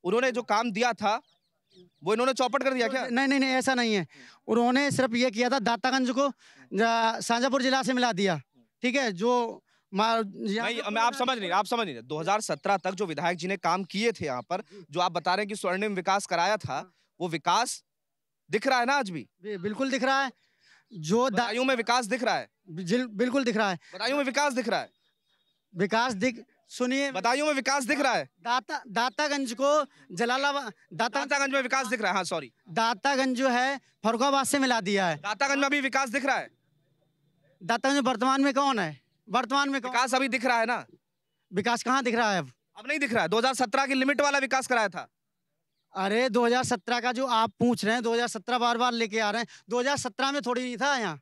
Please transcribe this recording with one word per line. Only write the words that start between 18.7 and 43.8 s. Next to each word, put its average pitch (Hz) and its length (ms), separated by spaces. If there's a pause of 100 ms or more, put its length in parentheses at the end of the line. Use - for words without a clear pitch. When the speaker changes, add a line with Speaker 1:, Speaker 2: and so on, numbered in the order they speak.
Speaker 1:
है 240 80
ना 269 80
आज 254 160
भी? 151 180 (140)
Speaker 2:
बि-, 202 180
बिल्कुल 214 300
दिख 262 120
रहा 269 220
है। 254 80 (600)
जो 214 380
दा-, 202 40
Speaker 1:
बदायूं 233 300
में 262 100
विकास 233 320
दिख 233 160
रहा 202 140
है? 117 120 (220)
Speaker 2:
बिजिल-, 190 380
बिल्कुल 247 360
दिख 220 120
रहा 214 140
है। 165 80 (160)
Speaker 1:
बदायूं 247 220
में 285 80
विकास 277 280
दिख 226 160
रहा 180 120
है? 107 100 (840)
Speaker 2:
विकास 220 360
दिख, 233 320 (240)
सुनिए, 269 440
Speaker 1:
बदायूं 262 340
में 302 60
विकास 269 320
दिख 269 160
रहा 262 140
है? 147 140 (120)
Speaker 2:
दाता, 262 480
दातागंज 262 640
को 277 340 (260)
जलालाबाद, 254 600 (200)
दाता 240 320
Speaker 1:
दातागंज 277 300
में 269 80
विकास 254 240
दिख 220 140
रहा 202 100
है, 196 60
हाँ, 185 80
सॉरी। 151 280 (160)
Speaker 2:
दातागंज 240 680
जो 262 120
है, 254 320 (240)
फर्रुखाबाद 262 420
से 285 120
मिला 247 220
दिया 196 260
है। 156 100
Speaker 1:
दातागंज 220 400
में 277 80
अभी 277 160
विकास 269 280
दिख 247 160
रहा 262 120
है? 127 140 (1120)
Speaker 2:
दातागंज 240 340
में 277 60
वर्तमान 254 380
में 277 140
कौन 269 240
है? 156 220 (280)
वर्तमान 254 400
में 277 120
कौन? 254 120
Speaker 1:
विकास 247 220
अभी 262 140
दिख 233 160
रहा 240 160
है 226 60
ना? 214 200 (680)
Speaker 2:
विकास 220 300
कहाँ 254 200
दिख 240 120
रहा 226 180
है 185 60
अब? 135 140 (240)
Speaker 1:
अब 220 100
नहीं 302 120
दिख 269 140
रहा 226 100
है। 165 60
दो 208 100
हज़ार 254 160
सत्रह 262 320